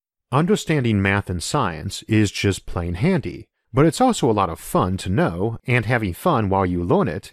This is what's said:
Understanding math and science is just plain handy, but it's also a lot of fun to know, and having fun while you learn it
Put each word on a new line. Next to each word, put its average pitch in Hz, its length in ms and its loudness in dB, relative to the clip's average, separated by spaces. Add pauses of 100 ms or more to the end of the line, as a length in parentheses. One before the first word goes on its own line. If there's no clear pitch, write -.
(300)
Understanding 143 720 2
math 98 280 0
and 87 120 -4
science 95 640 -4
is 107 280 2
just - 340 -2
plain 87 300 -6
handy, 113 520 -2 (240)
but 131 140 4
it's 165 160 2
also 240 280 2
a 113 40 4
lot 98 160 0
of 82 100 -8
fun 95 380 -2
to 95 120 -6
know, 107 560 -2
and 123 200 0
having 110 280 0
fun 117 360 0
while 98 160 2
you 90 180 0
learn 143 240 2
it 85 260 -8